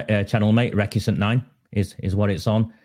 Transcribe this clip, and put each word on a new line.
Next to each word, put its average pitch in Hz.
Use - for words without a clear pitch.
uh, 104
channel, 107
mate. 117
Reticent 101
Nine 113
is, 101
is 95
what 101
it's 87
on. 110